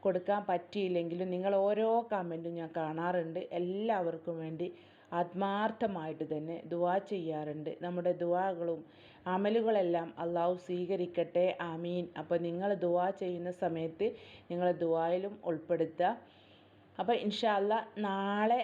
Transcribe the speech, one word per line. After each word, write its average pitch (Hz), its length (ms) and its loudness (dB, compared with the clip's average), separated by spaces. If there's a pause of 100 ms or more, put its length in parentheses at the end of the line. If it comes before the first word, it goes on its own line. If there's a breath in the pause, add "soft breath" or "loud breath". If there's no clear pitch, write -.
കൊടുക്കാൻ 196 460 0
പറ്റിയില്ലെങ്കിലും 180 880 -2
നിങ്ങൾ 190 180 0 (100)
ഓരോ 208 260 2 (200)
കമൻറ്റും 170 500 -4
ഞാൻ 160 160 -8
കാണാറുണ്ട്. 165 680 0 (120)
എല്ലാവർക്കും 175 880 -2
വേണ്ടി 160 300 -6 (420 loud breath)
ആത്മാർത്ഥമായിട്ട് 185 1160 -2
തന്നെ 156 280 -4 (140)
ദുആ 175 260 2 (140)
ചെയ്യാറുണ്ട്. 156 600 -4 (120)
നമ്മുടെ 175 300 0 (100)
ദുആകളും 175 580 0 (480 loud breath)
അമലുകളെല്ലാം 196 840 2 (100)
അള്ളാഹു 170 340 2 (120)
സ്വീകരിക്കട്ടെ, 175 800 0 (160)
ആമീൻ. 175 420 -2 (140)
അപ്പോൾ 160 280 0
നിങ്ങൾ 180 240 -2 (140)
ദുആ 175 220 4 (160)
ചെയ്യുന്ന 180 300 -4 (100)
സമയത്ത് 165 460 -2 (400 loud breath)
നിങ്ങളെ 180 260 2 (100)
ദുആയിലും 170 500 2 (100)
ഉൾപ്പെടുത്തുക. 165 680 0 (840 loud breath)
അപ്പോൾ 190 260 2
ഇൻഷാ 208 320 2
അല്ലാ 208 240 2 (280)
നാളെ 202 560 2